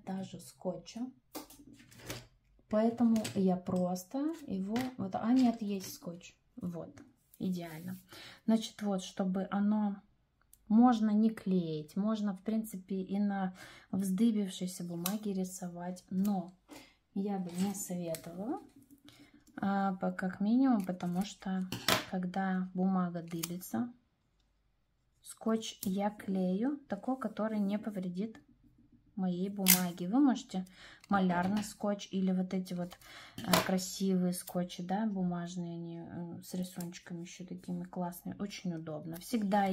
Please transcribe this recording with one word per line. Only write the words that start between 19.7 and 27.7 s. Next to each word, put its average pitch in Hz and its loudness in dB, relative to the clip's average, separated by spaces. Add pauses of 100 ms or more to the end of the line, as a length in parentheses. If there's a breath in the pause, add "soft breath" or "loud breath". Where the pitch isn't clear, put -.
по-, 185 0
как 185 -4
минимум, 233 6
потому 180 0
что, 190 -4 (440)
когда 185 0
бумага 180 2
дыбится, 175 -4 (1300)
скотч - -4
я 196 2
клею 196 0 (100)
такой, 254 -2
который 214 -2
не 202 0